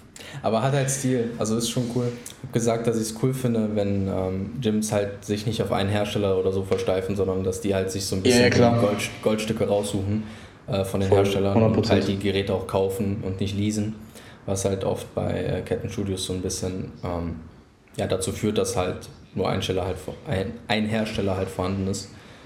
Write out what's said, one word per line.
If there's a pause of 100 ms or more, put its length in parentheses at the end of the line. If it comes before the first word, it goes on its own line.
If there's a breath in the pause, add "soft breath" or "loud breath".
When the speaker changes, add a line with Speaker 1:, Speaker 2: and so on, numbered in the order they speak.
(420 loud breath)
Speaker 1:
Aber
hat
halt
Stil,
also
ist
schon (120)
cool.
Ich
hab
gesagt,
dass
ich's
cool
finde,
wenn,
ähm,
Gyms
halt
sich
nicht
auf
einen
Hersteller
oder
so
versteifen,
sondern
dass
die
halt
sich
so
ein
Speaker 2:
Ja,
Speaker 1:
bisschen
Speaker 2:
ja,
klar.
Speaker 1:
die
Gold-, (140)
Goldstücke
raussuchen, (440 loud breath)
äh,
von
den
Speaker 2:
Voll,
Speaker 1:
Herstellern
Speaker 2:
hundert
Speaker 1:
und
Speaker 2:
Prozent.
Speaker 1:
halt
die
Geräte
auch
kaufen
und
nicht
leasen, (500 loud breath)
was
halt
oft
bei, (100)
äh,
Kettenstudios
so
ein
bisschen, (120)
ähm, (600)
ja,
dazu
führt,
dass
halt (280)
nur
ein
Steller
halt
vor-, (120)
ein, (140)
ein
Hersteller
halt
vorhanden
ist. (360 loud breath)